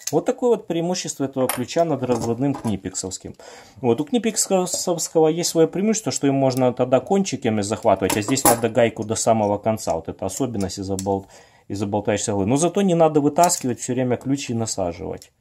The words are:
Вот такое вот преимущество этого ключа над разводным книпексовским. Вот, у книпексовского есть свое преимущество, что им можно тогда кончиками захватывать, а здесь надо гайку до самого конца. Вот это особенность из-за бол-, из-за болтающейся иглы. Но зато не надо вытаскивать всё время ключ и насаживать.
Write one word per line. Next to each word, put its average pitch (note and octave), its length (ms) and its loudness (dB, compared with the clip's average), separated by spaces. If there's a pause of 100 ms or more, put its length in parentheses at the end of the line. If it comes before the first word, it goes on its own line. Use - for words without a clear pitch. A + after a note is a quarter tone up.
(120)
Вот D3+ 140 0
такое B3 240 0
вот A3 160 0
преимущество E3 600 -4
этого C3 220 -2
ключа C#3+ 380 -2
над C#3+ 160 -2
разводным A#2+ 540 0
книпексовским. F#2 800 -6 (460)
Вот, B2 200 2
у D3+ 40 -2
книпексовского F#3 1200 0
есть E3 240 0
свое D#3+ 160 4
преимущество, F3+ 440 -2
что - 140 -4
им C3+ 100 4
можно B2+ 380 2
тогда B2+ 260 2
кончиками B2 600 0
захватывать, G2+ 560 2
а G#2+ 40 0
здесь B2+ 240 0
надо A#2+ 240 4
гайку A2+ 340 2
до G#2+ 100 -4
самого G#2+ 460 2
конца. G#2+ 340 -2
Вот D#2+ 160 -4
это F2+ 160 -8
особенность G2+ 540 -4
из-за G2 160 -4
бол-, G2 320 -2 (400)
из-за G#2 180 -4
болтающейся G#2 460 -2
иглы. G2 160 0
Но B2+ 100 2
зато F3 240 2
не F#3 140 2
надо D#3 260 4
вытаскивать D3 580 2
всё - 140 -6
время B2 240 0
ключ C#3 320 -4
и A#2+ 60 -2
насаживать. F2+ 840 -6